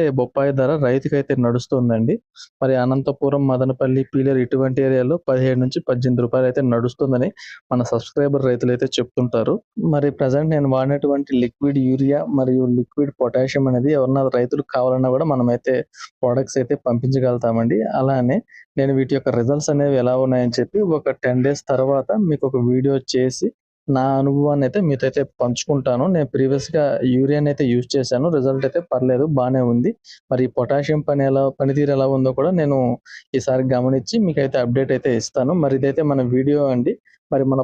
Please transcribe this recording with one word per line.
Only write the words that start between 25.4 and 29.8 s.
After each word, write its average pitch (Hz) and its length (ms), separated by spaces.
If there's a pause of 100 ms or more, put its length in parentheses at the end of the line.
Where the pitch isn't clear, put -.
నేను 160 200
ప్రీవియస్‌గా 139 560 (240)
యూరియాని 143 420
అయితే 143 160
యూజ్ 120 240
చేశాను, 131 400
రిజల్ట్ 135 360
అయితే - 160
పర్లేదు, 127 480
బాగానే 131 320
ఉంది. 120 300 (360)